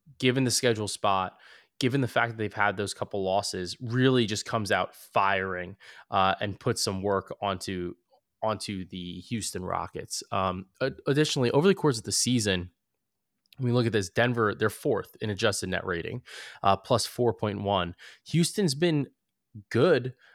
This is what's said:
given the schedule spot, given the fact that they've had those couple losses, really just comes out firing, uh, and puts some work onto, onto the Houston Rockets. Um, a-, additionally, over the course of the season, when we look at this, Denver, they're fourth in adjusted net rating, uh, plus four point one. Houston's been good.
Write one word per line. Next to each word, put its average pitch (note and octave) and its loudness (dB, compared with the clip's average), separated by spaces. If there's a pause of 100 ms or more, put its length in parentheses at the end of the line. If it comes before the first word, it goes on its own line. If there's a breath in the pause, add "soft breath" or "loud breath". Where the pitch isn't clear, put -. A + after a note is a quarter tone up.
(180)
given C3 2
the A#2+ 2
schedule A2 0
spot, F#2+ 0 (420 loud breath)
given C3 2
the A#2+ 0
fact A#2 0
that A2 -10
they've G#2 -4
had G2+ 0
those G2+ -4
couple G2+ -6
losses, F#2 -2
really B2+ 4
just G#2 -4
comes G#2+ -2
out F#2 0
firing, F#2+ 0 (340 loud breath)
uh, F#2+ 4
and G2+ -4
puts - -2
some F#2+ -2
work G2 0
onto, F#2 -4 (480)
onto G#2 -4
the F2+ -10
Houston G2 -6
Rockets. - -6 (100)
Um, F#2+ -2 (140)
a-, C3+ -2 (140)
additionally, C#3+ 2
over D3+ 4
the F#3+ 6
course C#3 0
of F#2 -14
the G#2 -6
season, G2+ 2 (880)
when B2+ -2
we A#2+ 2
look A#2+ 4
at G#2 0
this, G2+ 0
Denver, A#2 2
they're G#2+ 0
fourth - -4
in A2 -4
adjusted G2+ 0
net F2+ -4
rating, F2 -6 (400 loud breath)
uh, G2 4
plus - 0
four A#2 0
point G2+ -4
one. F#2+ 0 (300 loud breath)
Houston's E3 0
been D3+ 0 (600)
good. C3 2 (200 loud breath)